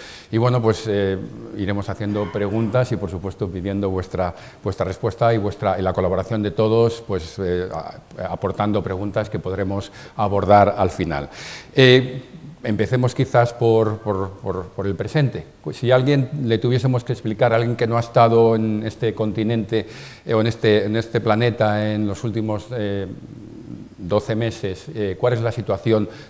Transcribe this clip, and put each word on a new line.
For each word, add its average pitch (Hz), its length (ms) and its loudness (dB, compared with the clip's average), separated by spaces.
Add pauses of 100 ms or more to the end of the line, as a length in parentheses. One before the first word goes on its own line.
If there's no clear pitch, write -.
(300)
Y 110 80 0
bueno, 123 240 2
pues, 110 240 2
eh, 101 320 0 (400)
iremos 101 320 -4
haciendo 104 420 -4
preguntas 110 600 0
y, 120 40 -2
por 95 140 -4
supuesto, 92 400 -6
pidiendo 98 400 -2
vuestra, 90 460 -4 (280)
vuestra 95 220 -2
respuesta 113 480 0
y, 110 60 2
vuestra, 98 400 -2
y - 20 -2
la 92 120 0
colaboración 92 500 0
de 101 80 -2
todos, 113 560 2
pues, 90 320 -6
eh, 90 340 -2
a, 80 280 -10 (280)
aportando 98 540 -2
preguntas 101 480 -4
que 101 80 -6
podremos 95 520 -4 (240)
abordar 101 600 6
al 92 140 2
final. 76 400 -4 (440)
Eh, 127 460 6 (420)
empecemos 120 520 0
quizás 123 380 2
por, 110 460 2
por, 98 320 -4
por, 92 380 -6
por 98 180 -6
el 98 80 -2
presente. 104 500 -2 (180)
Pues - 140 -8
si 120 140 0
a 127 40 8
alguien 131 340 2 (140)
le 113 140 2
tuviésemos 123 460 0
que 143 100 -4
explicar, 113 400 0
a 113 40 6
alguien 117 200 0
que 117 100 0
no 113 80 0
ha 117 60 0
estado 113 540 6
en 110 280 -2
este 110 300 -4
continente, 110 720 -2 (400)
eh, - 80 -2
o 110 80 4
en 113 60 2
este, 107 380 4
en 107 120 0
este 113 240 -2
planeta 107 720 2
en 107 140 -2
los 98 180 -6
últimos, 107 460 -4
eh, 101 360 -4 (880)
doce 104 380 -2
meses, 104 580 -6
eh, 101 240 -4
cuál 123 160 2
es 113 80 -2
la 113 100 -2
situación 107 580 0 (200)